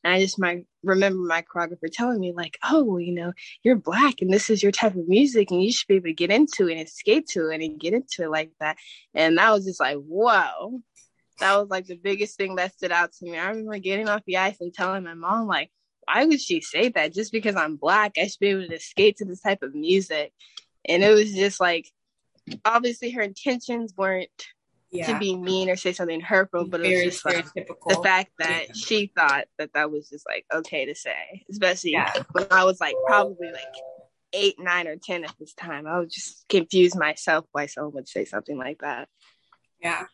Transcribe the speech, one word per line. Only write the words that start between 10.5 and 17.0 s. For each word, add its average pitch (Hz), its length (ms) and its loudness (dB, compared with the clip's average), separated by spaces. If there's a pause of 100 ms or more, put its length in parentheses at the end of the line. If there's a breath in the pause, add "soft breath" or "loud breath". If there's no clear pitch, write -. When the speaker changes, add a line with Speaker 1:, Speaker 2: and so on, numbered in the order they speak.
Speaker 1:
That 196 180 4
was, 202 120 -2
like, 185 160 -4
the 180 100 -12
biggest 196 400 -4
thing 190 180 -4
that 185 200 -2
stood 180 180 -4
out 170 220 2
to - 100 -18
me. 170 120 -8
I 175 120 -4
remember 220 300 -8
getting 196 300 -2
off 208 180 0
the 190 100 -2
ice 190 240 0
and 175 120 -8
telling 190 300 -4
my 170 120 -12
mom, 202 340 -2
like, 160 240 -2 (340)
"Why 226 180 2
would 311 160 4
she 170 200 -2
say 220 300 0
that? 160 240 -2